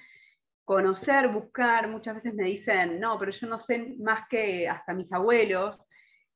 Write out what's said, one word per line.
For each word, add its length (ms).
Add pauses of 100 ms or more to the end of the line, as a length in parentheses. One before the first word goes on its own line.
(640)
conocer, 640
buscar. 640
Muchas 260
veces 180
me 120
dicen, 540
"No, 200
pero 120
yo 160
no 120
sé 400
más 300
que 400
hasta 240
mis 180
abuelos". 760 (500)